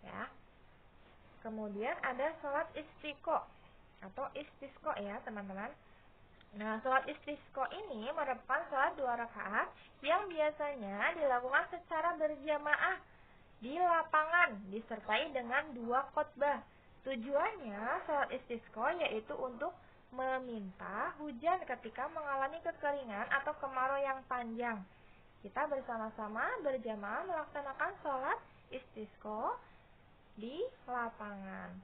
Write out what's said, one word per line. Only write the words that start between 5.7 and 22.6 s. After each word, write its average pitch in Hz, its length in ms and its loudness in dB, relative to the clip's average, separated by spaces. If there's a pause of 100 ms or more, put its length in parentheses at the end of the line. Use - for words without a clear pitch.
Nah, 220 240 -2
sholat 262 240 4
istisqo 294 640 -4
ini 277 400 -6
merupakan 294 560 0
sholat 302 320 2
dua 247 160 2
rakaat 233 560 -2 (320)
yang 370 240 4
biasanya 294 880 0
dilakukan 277 560 4
secara 339 480 0
berjamaah 302 800 2 (640)
di 277 160 -2
lapangan, 320 800 6 (160)
disertai 226 560 0
dengan 262 400 0
dua 247 400 2
khutbah. 285 480 2 (480)
Tujuannya 277 960 0
sholat 285 320 4
istisqo 240 560 -2 (160)
yaitu 220 320 -2
untuk 254 320 -2 (400)
meminta 247 1080 -2
hujan 302 420 2
ketika 247 480 -4
mengalami 285 540 0